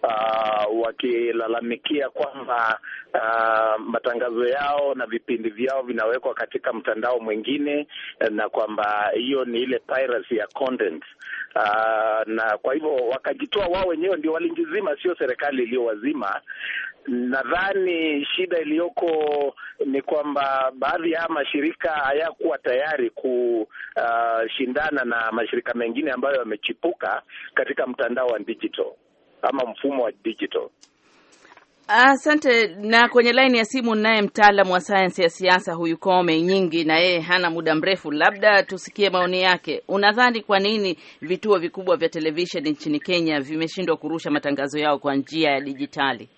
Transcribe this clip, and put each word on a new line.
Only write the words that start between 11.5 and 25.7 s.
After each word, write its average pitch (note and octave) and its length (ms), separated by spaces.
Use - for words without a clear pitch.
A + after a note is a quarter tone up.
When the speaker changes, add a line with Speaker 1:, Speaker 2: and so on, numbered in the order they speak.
Speaker 1:
Ah, A2 720
na A2 360
kwa C3 120
hivyo D3+ 200
wakajitoa C3+ 720
wao F#3 220
wenyewe, F3 280
ndio D#3 160
walijizima, E3 680
sio F3 140
serikali C3+ 460
iliyowazima. A#2 760
Nadhani D#3 1200
shida F3 220
iliyoko D#3 960
ni C3+ 160
kwamba C#3 760
baadhi E3 320
ya E3 180
mashirika D#3 600
hayakuwa D3+ 680
tayari C3+ 520
ku-, A#2+ 580
ah, A#2 600
shindana C3+ 480
na A#2 280
mashirika A#2 420